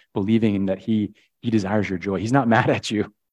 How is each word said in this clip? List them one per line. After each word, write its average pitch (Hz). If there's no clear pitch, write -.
believing 107
in 98
that 95
he, 107
he 117
desires 104
your 92
joy. 95
He's 110
not 135
mad 117
at 113
you. 107